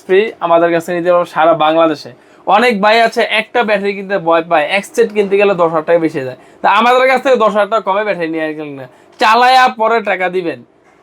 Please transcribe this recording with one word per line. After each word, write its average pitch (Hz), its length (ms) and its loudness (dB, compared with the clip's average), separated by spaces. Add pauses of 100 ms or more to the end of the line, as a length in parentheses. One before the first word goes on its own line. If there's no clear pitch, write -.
ফ্রি, 190 120 4 (260)
আমাদের 170 300 2
কাছে 165 200 -4
নিতে 175 160 -2
পারবেন 175 240 0
সারা 160 180 2 (120)
বাংলাদেশে। 156 460 0 (360)
অনেক 226 260 2 (100)
ভাই 220 140 4 (100)
আছে 226 140 -4 (200)
একটা 240 260 -4
ব্যাটারি 202 300 -2
কিনতে 196 200 -4 (100)
ভয় 165 240 2
পায়, 151 140 2 (120)
এক 196 60 -4 (100)
সেট 226 220 0
কিনতে 196 260 0
গেলে 202 200 2
দশ 165 120 2
হাজার 156 160 -4
টাকা 170 160 4
বেশি 147 220 -4
যায়। 127 120 -12 (220)
তা 190 60 0 (120)
আমাদের 247 300 2
কাছ 254 160 0
থেকে 254 180 2
দশ 208 120 2
হাজার 202 160 0
টাকা 214 160 0
কমে 202 200 -2
ব্যাটারি 175 280 -4
নিয়ে 160 100 -4 (120)
গেলেন 147 220 -12
না, 131 60 -16 (360)
চালায়া 247 420 4 (160)
পরে 220 180 0 (120)
টাকা 185 260 -2
দিবেন। 160 240 -6 (440)